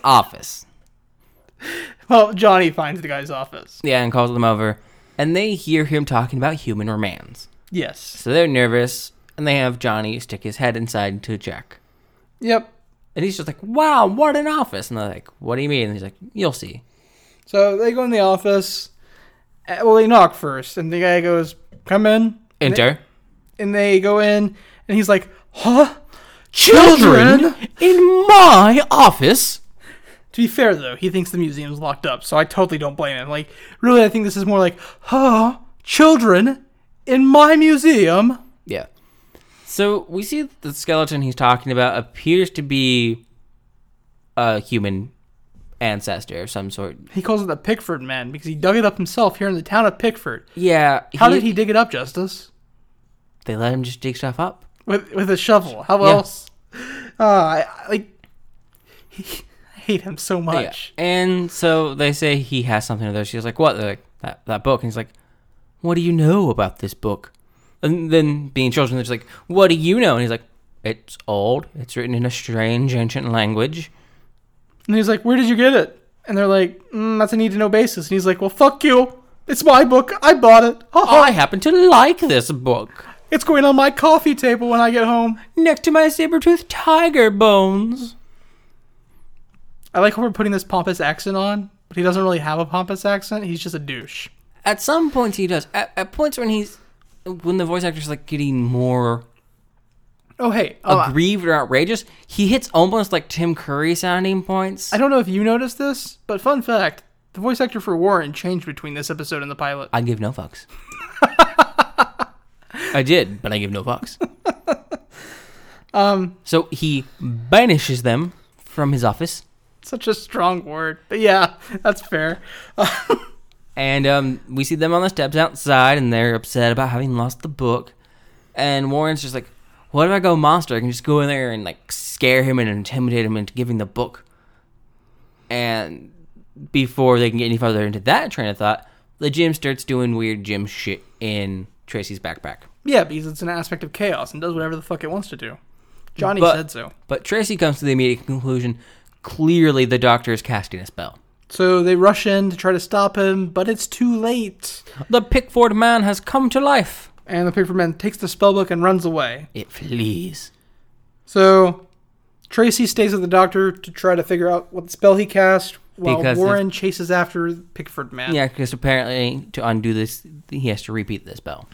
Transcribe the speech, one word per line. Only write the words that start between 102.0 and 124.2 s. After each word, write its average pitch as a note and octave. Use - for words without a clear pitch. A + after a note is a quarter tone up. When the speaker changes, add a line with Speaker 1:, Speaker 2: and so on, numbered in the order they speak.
Speaker 1:
he G3+
hits B3+
almost, F#3+
like, D#3+
Tim E3+
Curry D#3
sounding F#3
points. F#3+
Speaker 2:
I G#3+
don't C4
know C4+
if F#3+
you F#3+
noticed A#3+
this, -
but -
fun C#4
fact, G3+
the -
voice A#3
actor A#3+
for F#3+
Warren E3+
changed F3+
between D3
this D3
episode D3+
and C#3+
the C#3+
pilot. C#3+
Speaker 1:
I A#2
give A#2+
no G#2+
fucks. -
Speaker 2:
<laughs> -
Speaker 1:
I C#3
did, B2+
but G#2+
I G#2+
give G2+
no G2
fucks. -
Speaker 2:
<laughs> -
Um, G3
Speaker 1:
So E3
he C#3+
banishes B2+
them C3+
from -
his B2
office. A#2
Speaker 2:
Such -
a G#3+
strong F3+
word. D#3
But -
yeah, F#3+
that's G#3
fair. D#3+
<laughs> G#3
Speaker 1:
And, C3+
um, C3+